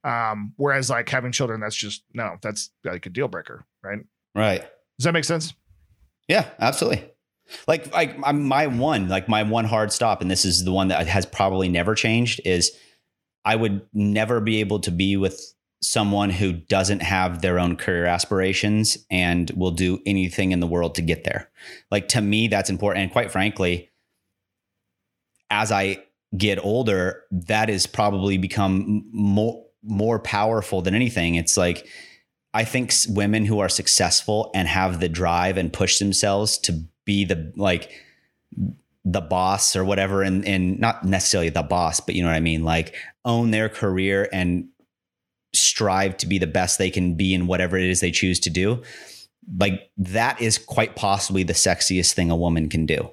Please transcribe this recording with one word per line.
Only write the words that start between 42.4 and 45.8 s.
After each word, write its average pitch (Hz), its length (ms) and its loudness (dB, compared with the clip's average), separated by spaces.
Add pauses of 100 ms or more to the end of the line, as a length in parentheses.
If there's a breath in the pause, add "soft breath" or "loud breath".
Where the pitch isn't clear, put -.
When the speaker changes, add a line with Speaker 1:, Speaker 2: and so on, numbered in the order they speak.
Speaker 2:
mean? 80 240 2
Like, 82 300 0 (300 loud breath)
own 117 280 2
their 110 180 0
career 98 600 0
and 90 360 0 (840)
strive 95 640 2